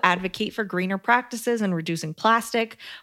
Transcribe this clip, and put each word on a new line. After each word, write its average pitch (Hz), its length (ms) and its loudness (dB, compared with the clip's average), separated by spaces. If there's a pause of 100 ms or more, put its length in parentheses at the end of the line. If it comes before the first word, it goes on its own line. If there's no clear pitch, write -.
advocate 185 500 0
for 226 80 -4
greener 185 360 -2
practices 240 640 0
and 185 120 0
reducing 160 400 -4
plastic. 226 640 2 (260)